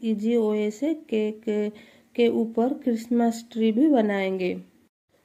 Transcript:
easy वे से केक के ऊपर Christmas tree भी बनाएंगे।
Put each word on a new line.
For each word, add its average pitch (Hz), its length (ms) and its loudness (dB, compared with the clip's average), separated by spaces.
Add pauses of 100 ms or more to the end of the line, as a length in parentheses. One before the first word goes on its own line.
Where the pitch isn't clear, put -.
easy 220 340 0
वे 214 340 0
से 285 220 -2 (160)
केक 214 340 -2 (720)
के 240 140 4
ऊपर 233 460 0
Christmas 233 760 -2
tree 226 220 2
भी 277 160 4
बनाएंगे। 190 680 0 (680)